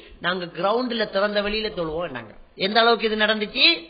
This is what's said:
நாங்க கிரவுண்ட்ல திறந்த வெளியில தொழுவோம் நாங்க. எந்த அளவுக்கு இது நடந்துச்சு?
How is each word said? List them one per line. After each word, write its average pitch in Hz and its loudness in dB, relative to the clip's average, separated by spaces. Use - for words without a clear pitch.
நாங்க 180 -4
கிரவுண்ட்ல 220 -2
திறந்த 202 0
வெளியில 214 -2
தொழுவோம் 160 -4
நாங்க. 110 -14
எந்த 214 0
அளவுக்கு 226 4
இது 214 0
நடந்துச்சு? 220 2